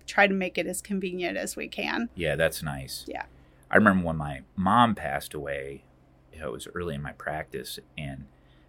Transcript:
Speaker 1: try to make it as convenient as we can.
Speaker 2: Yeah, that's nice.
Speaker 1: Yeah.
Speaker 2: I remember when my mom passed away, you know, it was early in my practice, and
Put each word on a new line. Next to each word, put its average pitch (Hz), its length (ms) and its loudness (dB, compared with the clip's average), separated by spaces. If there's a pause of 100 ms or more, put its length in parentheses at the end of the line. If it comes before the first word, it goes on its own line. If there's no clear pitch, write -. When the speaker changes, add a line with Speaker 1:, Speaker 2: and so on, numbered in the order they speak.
Speaker 1:
try 202 200 6
to 196 80 6
make 185 220 -2
it 170 100 0
as 180 140 -4
convenient 185 560 -2
as 196 200 -4
we - 120 -8
can. - 460 -4
Speaker 2:
Yeah, 78 220 0
that's 80 260 2
nice. 69 440 -8
Speaker 1:
Yeah. - 180 -8 (460)
Speaker 2:
I - 60 6
remember 95 300 6
when 80 120 -2
my 73 240 -6 (120)
mom 107 400 6
passed 69 400 -4
away, 69 480 -6 (500)
you 82 60 -16
know, 80 80 -8
it 62 60 -4
was - 240 -10
early 87 180 -4
in 71 80 -6
my 71 80 -8
practice, 73 680 -8 (180)
and 69 280 -8 (420)